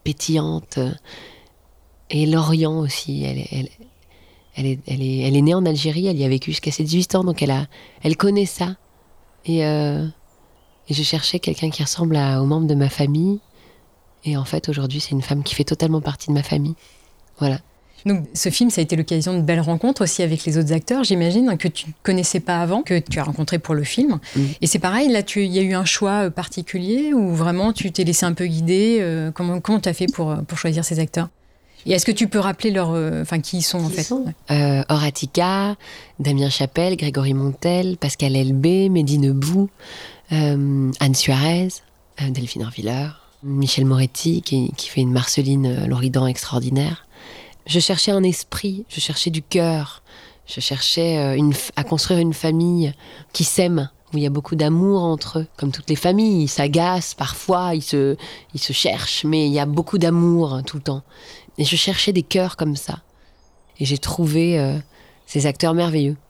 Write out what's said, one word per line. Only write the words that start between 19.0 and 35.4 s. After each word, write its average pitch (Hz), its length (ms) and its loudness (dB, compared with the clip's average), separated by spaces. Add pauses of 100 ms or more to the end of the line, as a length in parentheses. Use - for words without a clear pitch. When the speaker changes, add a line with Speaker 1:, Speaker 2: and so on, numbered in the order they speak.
Speaker 2:
de 175 80 2
belles 165 180 2
rencontres 170 420 0
aussi 185 200 0
avec 160 240 0
les 156 100 0
autres 160 160 2
acteurs, 240 320 0
j'imagine, 190 540 2
que 175 100 -2
tu - 180 -6
ne 156 60 -10 (100)
connaissais 185 380 0
pas 175 200 -2
avant, 180 220 0
que 180 160 0
tu - 200 -4
as 151 40 0
rencontré 151 360 -2
pour 160 160 -4
le 147 100 0
film. 226 360 0 (140)
Speaker 1:
Mm. 135 60 2 (220)
Speaker 2:
Et 170 40 2
c'est 165 120 2
pareil, 208 300 0
là, 220 140 2
tu, 202 220 -2
il 185 80 -2
y 185 60 2
a 190 40 4
eu 190 120 2
un 185 100 0
choix, 202 420 0
euh, 175 40 -2
particulier 185 840 -2
ou 202 220 2
vraiment 175 400 2
tu 190 180 -4
t'es 190 120 0
laissé 170 200 2
un 170 80 2
peu 180 140 -2
guider, 185 540 2
euh, 160 300 -2
comment, 175 300 -4
comment 208 200 2
t'as 180 120 0
fait 180 140 -2
pour, 165 240 -4
euh, 151 60 -2
pour 156 200 -6
choisir 165 260 -2
ces 160 160 -2
acteurs ? 165 300 -2 (560)
Et - 80 -2
est-ce 180 140 2
que 233 60 2
tu 214 140 0
peux 202 120 0
rappeler 196 320 0
leur, 180 220 0
euh, 160 280 -2
enfin, 160 200 -2
qui - 180 -4
ils 165 40 -2
sont, 170 220 -2
en 156 40 0
Speaker 1:
Qui 185 80 -4
Speaker 2:
fait ? 165 60 -2
Speaker 1:
sont ? 254 220 -2
Speaker 2:
Ouais. 160 100 -6 (160)
Speaker 1:
Euh, 143 380 2
Horatika, 175 880 0 (420)